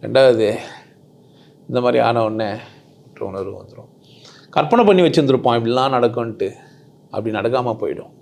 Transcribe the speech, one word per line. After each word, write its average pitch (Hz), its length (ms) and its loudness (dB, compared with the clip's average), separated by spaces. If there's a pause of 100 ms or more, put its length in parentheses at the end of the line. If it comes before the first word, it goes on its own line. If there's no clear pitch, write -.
ரெண்டாவது 113 560 4 (1080)
இந்த 123 140 -4
மாதிரி 123 180 2
ஆன 117 240 0
உடனே 110 280 -4 (520)
குற்ற - 220 -14
உணர்வு 98 360 -10
வந்துரும். - 280 -20 (600)
கற்பனை 214 360 2
பண்ணி 190 160 6
வச்சிருந்துருப்போம் 131 560 2
இப்படிலாம் 127 380 -2
நடக்கும்ன்ட்டு, 117 560 -2 (580)
அப்படி 110 280 -6
நடக்காம 120 340 -2 (100)
போயிடும். 69 300 -8 (100)